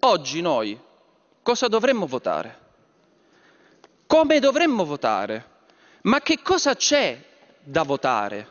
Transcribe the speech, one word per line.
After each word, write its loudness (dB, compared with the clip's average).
oggi 0
noi -2
cosa -2
dovremmo 0
votare? -6
Come 4
dovremmo 2
votare? -4
Ma 2
che -2
cosa 0
c'è -2
da -2
votare? -2